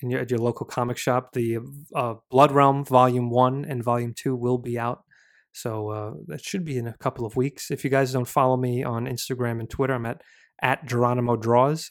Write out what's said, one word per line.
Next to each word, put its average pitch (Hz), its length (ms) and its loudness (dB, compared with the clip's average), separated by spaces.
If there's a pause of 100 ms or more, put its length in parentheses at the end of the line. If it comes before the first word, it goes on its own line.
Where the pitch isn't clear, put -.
in 123 80 -6
your, 131 120 -2
at 120 80 -6
your 117 100 0
local 117 260 -2
comic 123 320 -4
shop. 123 360 -2
The, 117 260 -2 (360)
uh, 120 200 -2 (140)
Blood 139 220 6
Realm 139 340 4
Volume 127 440 4
One 127 360 2
and 123 180 -6
Volume 120 300 -2
Two 131 220 -4
will 123 220 0
be 120 220 -6
out. 120 240 -4 (480)
So, 110 380 -6
uh, 107 240 -8 (140)
that 151 160 -10
should 190 220 -6
be 139 120 -4
in 117 100 -4
a 113 100 -8
couple 123 280 -4
of 104 100 -10
weeks. 131 360 -2
If 139 120 -4
you 139 60 -2
guys 135 240 2
don't 127 140 -2
follow 131 300 4
me 127 260 0
on 120 220 -4
Instagram 120 540 -4
and 113 100 -8
Twitter, 135 240 -2
I'm 120 120 -4
at, 117 160 -8 (400)
at 135 240 0
Geronimo 120 520 2
Draws. 123 540 2